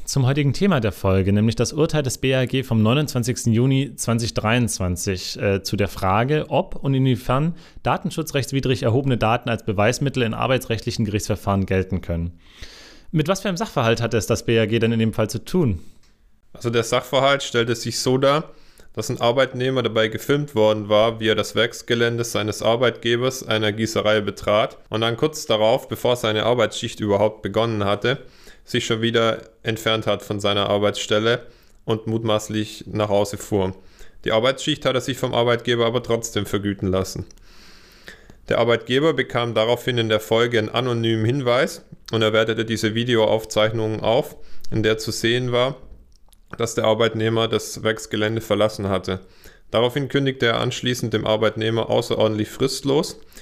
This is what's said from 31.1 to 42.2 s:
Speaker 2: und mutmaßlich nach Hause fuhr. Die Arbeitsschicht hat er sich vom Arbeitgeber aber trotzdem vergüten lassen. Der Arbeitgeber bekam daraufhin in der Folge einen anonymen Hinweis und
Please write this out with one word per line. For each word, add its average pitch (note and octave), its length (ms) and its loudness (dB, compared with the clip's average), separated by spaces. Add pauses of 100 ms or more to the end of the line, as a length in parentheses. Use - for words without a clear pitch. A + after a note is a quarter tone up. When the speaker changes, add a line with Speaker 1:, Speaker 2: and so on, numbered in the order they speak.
Speaker 2:
und A2+ 240 -2
mutmaßlich G#2+ 800 -4
nach G#2 200 -2
Hause G2+ 280 0
fuhr. F#2+ 380 -2 (500)
Die - 80 0
Arbeitsschicht C3 520 0
hat C3 120 0
er B2 40 -2
sich B2+ 180 -6
vom B2 160 -4
Arbeitgeber A#2 520 2
aber A#2+ 160 -2
trotzdem A2+ 420 -2
vergüten G2+ 440 -4
lassen. F#2+ 380 -4 (1200)
Der - 100 2
Arbeitgeber A#2+ 540 2
bekam A#2+ 420 -2
daraufhin A#2+ 440 0
in A2+ 100 0
der A2 120 2
Folge A#2+ 380 2
einen G#2+ 100 0
anonymen A2+ 560 0
Hinweis B2+ 600 0 (260)
und A2+ 120 0